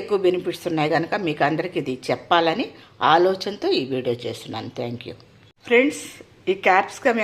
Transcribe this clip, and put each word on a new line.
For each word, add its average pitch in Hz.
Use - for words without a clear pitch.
ఎక్కువ 196
బెనిఫిట్స్ 180
ఉన్నాయి 156
కనుక 165
మీకు 160
అందరికీ 160
ఇది 131
చెప్పాలని 170
ఆలోచనతో 190
ఈ 131
వీడియో 123
చేస్తున్నాను. 110
Thank 120
you. -
ఫ్రెండ్స్, 262
ఈ 190
క్యాప్సికమ్ 208